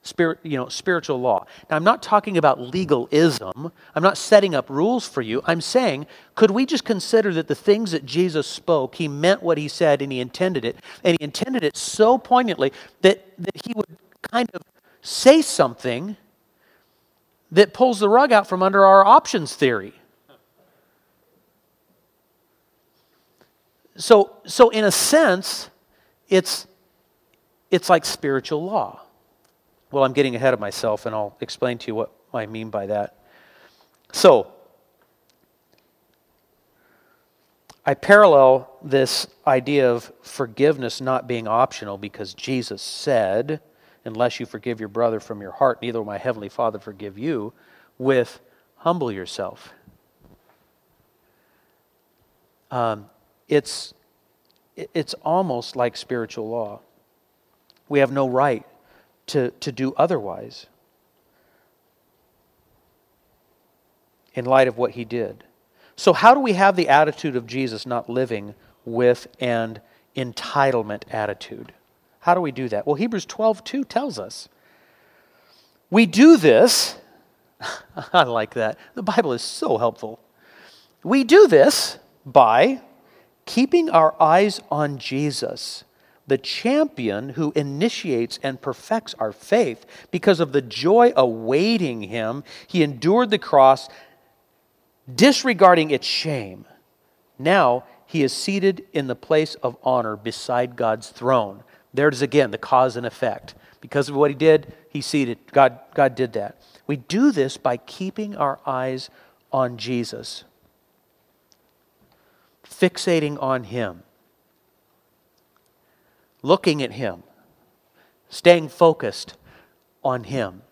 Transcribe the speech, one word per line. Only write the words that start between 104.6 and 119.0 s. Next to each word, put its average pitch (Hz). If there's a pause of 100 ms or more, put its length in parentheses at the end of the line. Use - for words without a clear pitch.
he 143
seated. 127 (140)
God, 127 (160)
God 135
did 123
that. 104 (260)
We 143
do 226
this 135
by 123
keeping 202
our 139
eyes 131 (420)
on 123
Jesus, 117 (2250)
fixating 160
on 131
him, 98 (2500)
looking 151
at 113
him, 98 (1080)
staying 170
focused - (720)